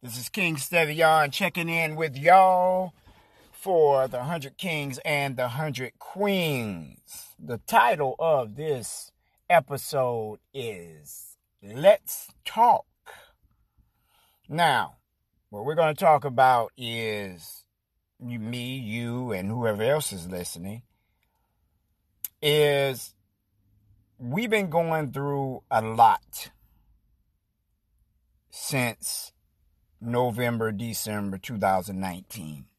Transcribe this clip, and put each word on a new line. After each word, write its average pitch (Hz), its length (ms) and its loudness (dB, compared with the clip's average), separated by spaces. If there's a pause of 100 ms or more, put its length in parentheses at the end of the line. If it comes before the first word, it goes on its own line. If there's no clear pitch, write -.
This 120 160 -12
is 123 120 -10
King 175 260 -2
Stevion 156 760 2
checking 175 340 -2
in 165 300 -2
with 156 180 -4
y'all 185 800 6 (580)
for 147 560 4
the 123 160 -6
Hundred 139 340 -8
Kings 147 420 -6
and 143 360 -2
the 123 140 -2
Hundred 127 500 -6
Queens. 139 1400 -4
The - 200 -10
title 165 600 2
of 135 380 0
this 139 560 -8 (380)
episode 127 880 0 (140)
is 110 840 -14 (260)
Let's 131 680 2 (160)
Talk. 233 400 4 (1600)
Now, 135 520 0 (500)
what 104 160 -10
we're 151 100 -2
gonna 160 180 4
talk 151 300 6
about 127 540 4
is 107 880 -8 (600)
you, 120 140 -8
me, 120 380 -8
you, 120 560 -6
and 95 160 -4
whoever 113 340 -2
else 143 300 0
is 90 160 -12
listening, 92 540 -10 (1600)
is 147 720 2 (1000)
we've 160 320 -4
been 202 200 2
going 160 420 0
through 139 580 -4
a 120 120 2
lot 113 680 2 (2000)
since - 760 -6 (680)
November, 117 720 -2
December 104 680 -6
two 113 200 -10
thousand 95 420 0
nineteen. 85 680 -10 (140)